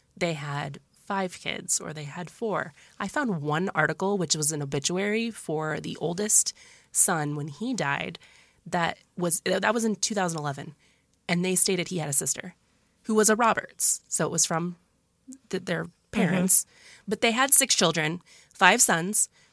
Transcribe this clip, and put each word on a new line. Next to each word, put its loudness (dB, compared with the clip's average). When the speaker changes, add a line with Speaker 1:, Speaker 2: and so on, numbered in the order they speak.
Speaker 1:
they -2
had -6
five -4
kids, -4
or -10
they -10
had -10
four. -4
I -4
found -2
one 0
article, 0
which 0
was 0
an -4
obituary -2
for -4
the -8
oldest 0
son 2
when -6
he -6
died, -4
that 0
was, 0
that 2
was 0
in 2
two -2
thousand 0
eleven, -6
and 2
they 2
stated 2
he -6
had -2
a -2
sister -2
who 0
was 6
a 6
Roberts, 2
so -2
it -2
was 2
from -2
th-, -6
their -4
parents. 4
Speaker 2:
Mm-hmm. -18
Speaker 1:
But -2
they 4
had 2
six 6
children, 2
five 2
sons, 0